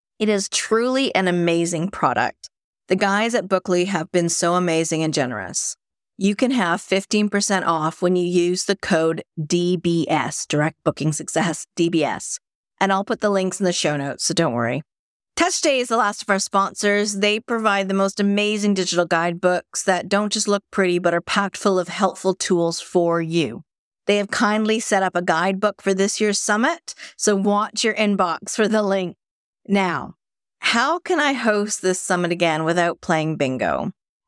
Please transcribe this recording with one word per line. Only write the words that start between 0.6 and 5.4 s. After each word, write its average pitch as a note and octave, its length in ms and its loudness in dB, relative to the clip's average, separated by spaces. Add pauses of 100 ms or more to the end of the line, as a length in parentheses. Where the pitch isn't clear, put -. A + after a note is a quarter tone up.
an F#3 140 2
amazing E3+ 640 0
product. - 600 -2 (380)
The F#3 80 2
guys G#3 380 0
at G3 140 -2
Bookly F#3 380 2
have G3 260 -4
been E3+ 160 2
so E3+ 260 0
amazing E3 480 0
and D#3 120 0
generous. A#2 640 -4 (420)